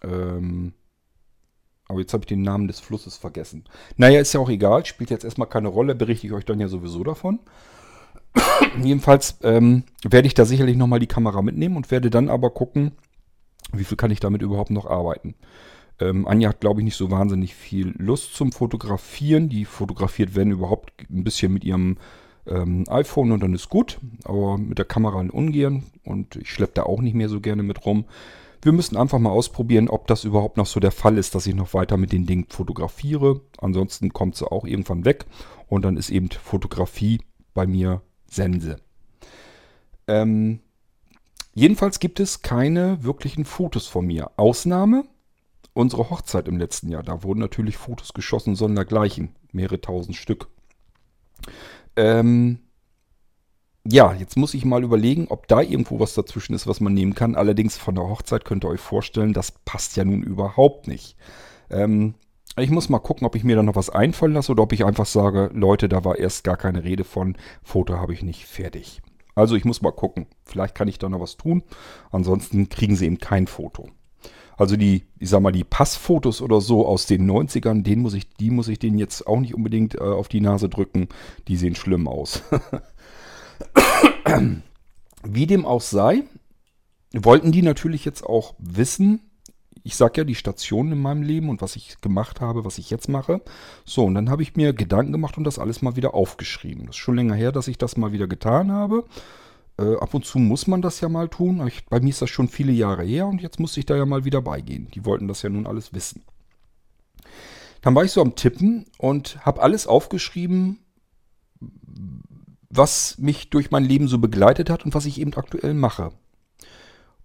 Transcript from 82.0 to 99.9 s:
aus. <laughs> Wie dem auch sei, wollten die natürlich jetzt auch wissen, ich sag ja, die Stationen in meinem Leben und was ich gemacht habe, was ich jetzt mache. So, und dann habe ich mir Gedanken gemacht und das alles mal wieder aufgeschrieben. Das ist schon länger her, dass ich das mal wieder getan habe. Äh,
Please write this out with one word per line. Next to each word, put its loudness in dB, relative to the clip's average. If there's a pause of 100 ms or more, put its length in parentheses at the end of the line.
aus. -8
<laughs> -8 (2750)
Wie 0
dem 4
auch 2
sei, 2 (920)
wollten 6
die 4
natürlich 0
jetzt -10
auch -4
wissen, 2 (640)
ich -10
sag 4
ja, 2
die -4
Stationen -4
in -2
meinem -4
Leben -2
und -6
was -8
ich -20
gemacht -4
habe, -4
was -10
ich -12
jetzt -8
mache. -2 (440)
So, 2
und 2
dann 0
habe 0
ich -8
mir 4
Gedanken 0
gemacht -4
und -4
das -4
alles -6
mal -2
wieder -2
aufgeschrieben. -4
Das -16
ist -14
schon 0
länger 0
her, -2
dass -6
ich -8
das -4
mal -2
wieder -2
getan 0
habe. -2 (720)
Äh, 0